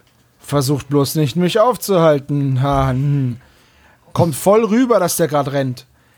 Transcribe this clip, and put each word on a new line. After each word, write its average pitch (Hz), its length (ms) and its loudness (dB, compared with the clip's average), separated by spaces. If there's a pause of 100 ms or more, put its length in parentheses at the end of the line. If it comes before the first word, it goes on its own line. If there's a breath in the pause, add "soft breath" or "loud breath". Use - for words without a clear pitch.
(380)
Versucht 143 500 -2
bloß 143 280 0
nicht, 147 180 0
mich 175 240 0
aufzuhalten." 151 1040 0
Ha, 139 280 0
hm. 131 460 -2 (760 soft breath)
Kommt 165 240 0
voll 214 280 2
rüber, 226 340 2
dass 175 180 0
der 165 120 0
grad 143 240 -2
rennt. 135 320 -4 (340 soft breath)